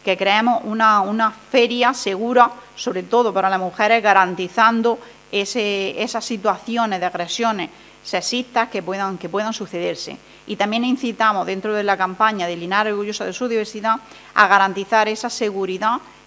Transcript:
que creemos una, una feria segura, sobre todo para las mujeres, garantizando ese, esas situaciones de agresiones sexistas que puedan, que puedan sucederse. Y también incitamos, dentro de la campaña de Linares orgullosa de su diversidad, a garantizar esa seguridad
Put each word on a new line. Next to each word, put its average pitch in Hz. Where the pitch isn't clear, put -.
que 190
creemos 220
una, 214
una 214
feria 240
segura, 233
sobre 185
todo 220
para 190
las 190
mujeres, 214
garantizando 208
ese, 202
esas -
situaciones 214
de 180
agresiones 180
sexistas 233
que 196
puedan, 190
que -
puedan 214
sucederse. 175
Y 208
también 214
incitamos, 220
dentro 190
de 208
la 196
campaña 190
de 175
Linares 196
orgullosa 208
de 185
su 247
diversidad, 220
a 208
garantizar 196
esa 220
seguridad 196